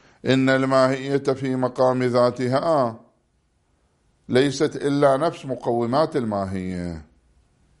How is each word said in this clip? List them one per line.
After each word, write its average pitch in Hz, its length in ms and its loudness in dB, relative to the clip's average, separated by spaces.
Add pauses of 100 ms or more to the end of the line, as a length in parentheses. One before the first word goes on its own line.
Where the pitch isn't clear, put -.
(260)
إن 131 240 2
الماهية 135 680 2
في 135 380 -2
مقام 127 480 0
ذاتها 123 960 0 (1300)
ليست 139 460 2
إلا 143 420 2
نفس 160 280 -4
مقومات 131 680 -2
الماهية، 92 920 -4 (760)